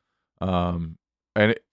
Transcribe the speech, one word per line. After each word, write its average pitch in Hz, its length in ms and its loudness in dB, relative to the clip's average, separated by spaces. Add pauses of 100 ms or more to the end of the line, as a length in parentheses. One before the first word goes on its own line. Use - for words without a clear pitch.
(400)
Um, 87 580 -2 (380)
and 107 160 4
it, - 220 -6